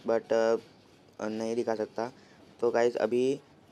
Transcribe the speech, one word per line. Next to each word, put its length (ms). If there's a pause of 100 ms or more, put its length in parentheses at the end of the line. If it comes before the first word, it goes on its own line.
but, 260
अ, 240 (640)
नहीं 340
दिखा 200
सकता। 380 (460)
तो 120
गाइस, 240
अभी 440 (320)